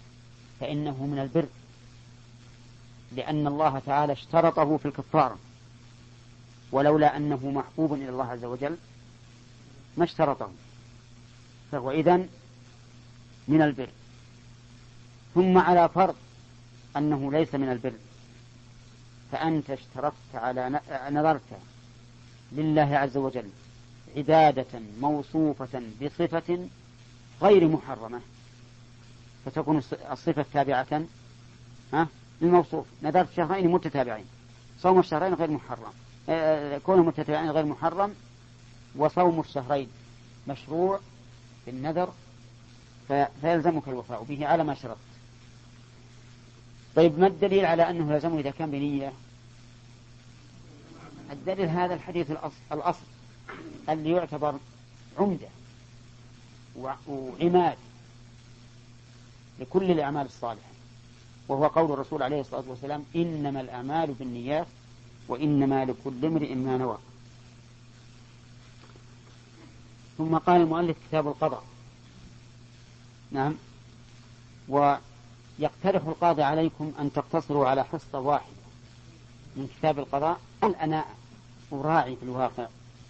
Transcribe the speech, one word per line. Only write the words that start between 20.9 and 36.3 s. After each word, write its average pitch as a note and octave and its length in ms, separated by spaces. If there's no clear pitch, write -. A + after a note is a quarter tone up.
نذرت D3+ 280
لله D3+ 460
عز C3+ 200
وجل B2 320
عبادة D3 640
موصوفة C#3+ 800
بصفة E3+ 640
غير F#3+ 260
محرمة، B2 540
فتكون D3+ 360
الص-، - 300
الصفة D3 420
تابعة، C#3 500
ها، D#3+ 140
للموصوف. E3 440
نذرت D#3 320
شهرين F3 360
متتابعين، B2+ 540
صوم F#3 200
الشهرين F3+ 340
غير D#3+ 180
محرم، A#2 420
آه، D#3 480